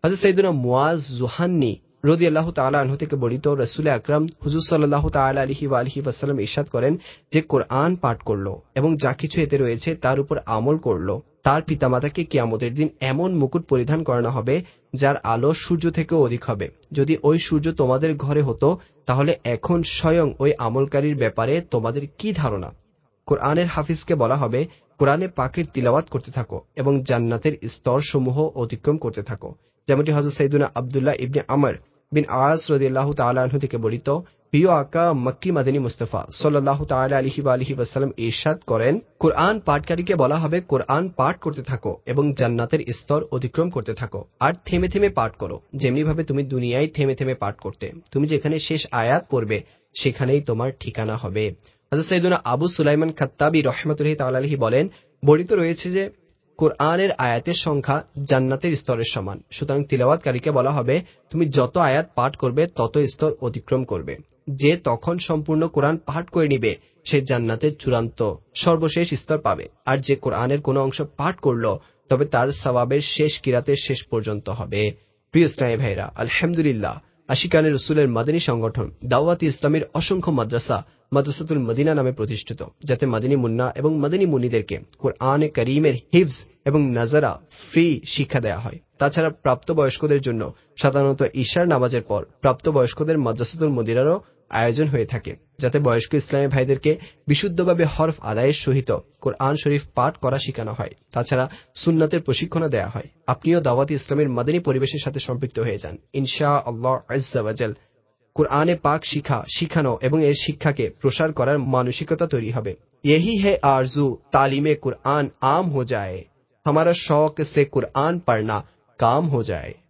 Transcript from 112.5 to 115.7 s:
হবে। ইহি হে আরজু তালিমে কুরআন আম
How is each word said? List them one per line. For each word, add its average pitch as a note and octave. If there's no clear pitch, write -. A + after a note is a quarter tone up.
হবে। A2
ইহি E3+
হে G3
আরজু C3
তালিমে C#3
কুরআন C#3
আম D#3+